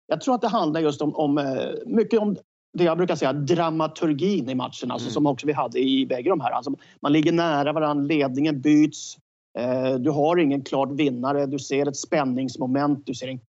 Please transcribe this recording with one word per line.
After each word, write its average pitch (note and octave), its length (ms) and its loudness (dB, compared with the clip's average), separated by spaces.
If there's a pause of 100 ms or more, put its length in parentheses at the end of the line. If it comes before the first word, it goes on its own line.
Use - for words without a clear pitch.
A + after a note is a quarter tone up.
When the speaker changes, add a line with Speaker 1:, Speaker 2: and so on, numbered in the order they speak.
Speaker 1:
jag D#3+ 140 -2
tror B3+ 140 0
att - 60 -4
det A#3+ 60 0
handlar E3 340 0
just D3 200 0
om, D3 140 -2
om, D3 220 2
eh, C3+ 320 -2 (160)
mycket A3 340 2
om G#3 160 0 (420)
det F3 60 2
jag E3 140 4
brukar F3+ 180 0
säga, C#3 180 0
dramaturgin D#3+ 1160 0
i C3 60 -2
matchen, B2 360 -6
alltså, A#2+ 160 -4
Speaker 2:
Mm. A#2 60 -6
Speaker 1:
som D3 140 2
också C#3 200 -2
vi D3+ 60 0
hade B2+ 260 -2
i C3+ 260 2
bägge B2+ 240 -2
de F3 120 0
här. A#2+ 100 -2
Alltså, B2 220 -4 (280)
man C#3+ 120 2
ligger D#3 180 4
nära D3+ 420 2
varandra, D3 300 0
ledningen C#3+ 580 0
byts. D3+ 560 2 (420)
Eh, B2+ 340 0
du C3 180 0
har D3+ 260 2
ingen C#3 260 2
klart C3+ 280 -2
vinnare, C#3 540 0
du C#3 140 -4
ser C#3 280 -2
ett C#3+ 100 -4
spänningsmoment, C3+ 1080 -2
du C3+ 80 -6
ser B2+ 140 -10
en C3 220 -10